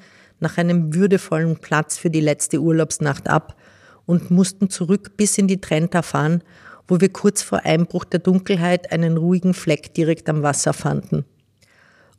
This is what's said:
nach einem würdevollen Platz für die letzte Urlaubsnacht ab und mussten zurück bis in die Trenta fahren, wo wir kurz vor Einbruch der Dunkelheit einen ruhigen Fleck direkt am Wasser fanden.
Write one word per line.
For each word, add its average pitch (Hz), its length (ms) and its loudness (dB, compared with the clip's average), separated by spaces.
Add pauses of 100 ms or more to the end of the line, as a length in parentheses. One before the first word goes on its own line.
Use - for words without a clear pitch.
(400)
nach 165 180 -4
einem 170 360 0
würdevollen 170 640 0
Platz - 400 -2
für - 140 -2
die 156 100 0
letzte 147 400 0
Urlaubsnacht 156 680 0
ab - 280 -2 (480)
und 170 260 0
mussten 185 380 2
zurück 190 480 -4
bis - 220 0
in 196 100 2
die 190 120 -2
Trenta 165 420 0
fahren, 156 420 0 (420)
wo 180 140 2
wir 190 80 4
kurz 202 340 -2
vor - 220 -4
Einbruch 170 400 0
der - 160 -4
Dunkelheit 180 720 0
einen 165 240 0
ruhigen 175 380 2
Fleck - 400 -4
direkt 160 340 -2
am 151 140 0
Wasser 147 300 0
fanden. 147 520 -4 (960)